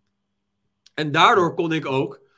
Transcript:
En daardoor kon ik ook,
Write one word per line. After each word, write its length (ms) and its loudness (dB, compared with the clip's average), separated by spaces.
En 180 -6
daardoor 420 4
kon 180 -4
ik 140 -4
ook, 340 -4